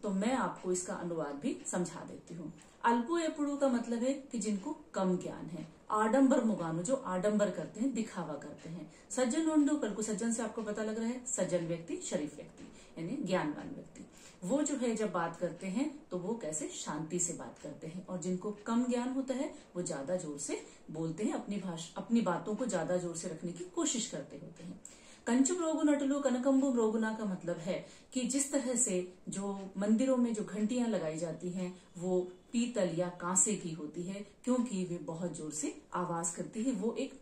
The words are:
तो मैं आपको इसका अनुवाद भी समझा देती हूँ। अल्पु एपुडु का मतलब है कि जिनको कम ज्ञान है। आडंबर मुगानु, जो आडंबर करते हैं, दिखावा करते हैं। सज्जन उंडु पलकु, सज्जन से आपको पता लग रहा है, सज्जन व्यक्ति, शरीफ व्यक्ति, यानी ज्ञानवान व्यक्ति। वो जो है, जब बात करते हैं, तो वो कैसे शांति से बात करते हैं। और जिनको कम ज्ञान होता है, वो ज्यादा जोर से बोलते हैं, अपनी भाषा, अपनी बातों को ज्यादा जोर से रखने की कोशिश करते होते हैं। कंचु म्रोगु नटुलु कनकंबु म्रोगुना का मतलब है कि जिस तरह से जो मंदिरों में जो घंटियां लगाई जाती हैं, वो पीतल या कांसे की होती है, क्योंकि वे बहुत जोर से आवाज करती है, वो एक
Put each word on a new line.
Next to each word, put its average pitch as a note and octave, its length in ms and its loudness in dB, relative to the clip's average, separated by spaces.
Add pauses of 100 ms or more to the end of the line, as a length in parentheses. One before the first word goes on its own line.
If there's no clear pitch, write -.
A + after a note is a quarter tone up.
तो G#3 60 0
मैं G3 240 2
आपको F#3 380 0
इसका F#3 220 -2
अनुवाद E3+ 420 -2
भी C#4+ 320 -2
समझा F3+ 320 -2
देती - 360 -12
हूँ। E3 180 -8 (300)
अल्पु A#3+ 340 6
एपुडु C#4+ 400 0
का C#4 120 6
मतलब A#3 300 2
है C4 140 4
कि - 260 -6
जिनको G#3 380 -2 (160)
कम F#3 240 4
ज्ञान - 280 -6
है। D#3+ 300 -10 (160)
आडंबर A#3+ 520 8
मुगानु, F3 400 2
जो C4 120 4
आडंबर G3+ 540 2
करते E3+ 300 -6
हैं, B3+ 140 2
दिखावा F#3 400 -4
करते D3 360 -10
हैं। E3 240 -10 (160)
सज्जन D4+ 400 2
उंडु D4+ 280 6
पलकु, A3 240 0
सज्जन A3+ 320 0
से A#3+ 100 0
आपको A3 180 -4
पता G#3 220 -2
लग A3 160 -2
रहा A3+ 80 0
है, B3+ 180 -4
सज्जन F3 400 2
व्यक्ति, E3+ 320 -4
शरीफ D3+ 380 -4
व्यक्ति, - 280 -16 (380)
यानी F#3 160 -4
ज्ञानवान E3+ 500 0
व्यक्ति। - 380 -14 (380)
वो C4 200 2
जो C#4+ 120 0
है, A#3 200 0
जब G#3 160 0
बात E3+ 260 -2
करते F3 300 -4
हैं, B3 440 -2
तो F3+ 60 -4
वो F#3+ 180 -2
कैसे - 320 -4
शांति D#3+ 520 -4
से E3+ 140 0
बात B2+ 300 -10
करते C3+ 240 -10
हैं। F3+ 200 -10
और F3+ 140 -6
जिनको F#3 440 -2
कम A#3 240 2
ज्ञान A#3+ 240 0
होता C4 200 -2
है, C#4 220 -2 (200)
वो F3+ 60 -2
ज्यादा E3 340 -2
जोर D3+ 240 -4
से - 260 -6 (260)
बोलते E3 320 -2
हैं, D4+ 100 2
अपनी G#3 240 -4
भाषा, F3+ 440 -6
अपनी A#3 200 4
बातों F3+ 340 0
को B3+ 100 0
ज्यादा F3+ 320 2
जोर E3+ 180 -2
से F#3 120 -6
रखने E3+ 240 -6
की F4+ 120 -8
कोशिश - 440 0
करते - 300 -8
होते - 260 -16
हैं। - 180 -12 (460)
कंचु C4+ 280 6
म्रोगु D#4 280 2
नटुलु C#4+ 360 4
कनकंबु C4 520 4
म्रोगुना A3 420 4
का A3 120 -4
मतलब F3 320 -2
है E3 280 -4 (280)
कि B3+ 80 0
जिस C4+ 300 0
तरह B3+ 240 2
से F3+ 380 0 (160)
जो G3 480 -4
मंदिरों A3+ 400 4
में A#3 160 4
जो G#3 100 -2
घंटियां G#3+ 460 0
लगाई D#3+ 280 0
जाती E3 320 -4
हैं, F3+ 320 -4 (160)
वो F3+ 340 0 (200)
पीतल A#3 440 2
या F3 140 0
कांसे F#3+ 460 2
की E3+ 160 -6
होती D#3 320 -8
है, G3 240 -8 (160)
क्योंकि A#3 400 0
वे E3+ 140 -4
बहुत E3 400 -6
जोर D#3 140 -8
से - 300 -6 (120)
आवाज E3+ 360 -2
करती F#3 340 -6
है, C4 80 2
वो G#3+ 220 0
एक - 280 -4